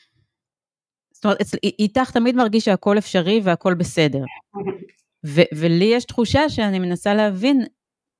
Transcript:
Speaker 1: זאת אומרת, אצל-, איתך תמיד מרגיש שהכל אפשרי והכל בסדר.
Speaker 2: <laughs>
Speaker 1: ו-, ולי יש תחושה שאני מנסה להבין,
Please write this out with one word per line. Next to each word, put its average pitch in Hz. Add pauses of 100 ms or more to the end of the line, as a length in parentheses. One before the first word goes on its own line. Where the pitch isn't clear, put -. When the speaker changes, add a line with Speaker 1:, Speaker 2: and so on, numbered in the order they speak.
(1120)
Speaker 1:
זאת -
אומרת, 202
אצל-, -
איתך 214
תמיד 240
מרגיש 226
שהכל 208
אפשרי 196
והכל 180
בסדר. 151 (300)
Speaker 2:
<laughs> 202 (640)
Speaker 1:
ו-, 160
ולי 170
יש 240
תחושה 269
שאני 208
מנסה 180
להבין, 214 (560)